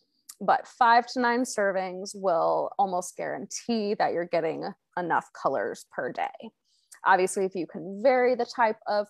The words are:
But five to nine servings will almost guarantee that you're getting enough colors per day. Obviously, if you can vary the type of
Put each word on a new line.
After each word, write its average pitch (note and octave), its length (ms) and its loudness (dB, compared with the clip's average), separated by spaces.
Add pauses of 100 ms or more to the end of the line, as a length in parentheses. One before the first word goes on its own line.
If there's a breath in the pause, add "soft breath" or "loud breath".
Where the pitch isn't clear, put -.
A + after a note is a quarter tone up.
(400)
But - 280 2
five A#3+ 400 4
to - 120 -6
nine A#3+ 220 2
servings F#3+ 720 -2
will E3 640 0
almost F3+ 400 -2
guarantee G3+ 800 -4
that D#3+ 180 2
you're E3+ 120 -2
getting D#3+ 460 -2 (240)
enough E3 380 0
colors B2+ 580 -2
per C3+ 200 -6
day. - 400 -8 (540 soft breath)
Obviously, F#3 380 4
if F#3+ 120 -4
you E3+ 100 -4
can G3 380 -10
vary B3+ 320 4
the A#3 100 -2
type A3 320 0 (100)
of G#3 220 0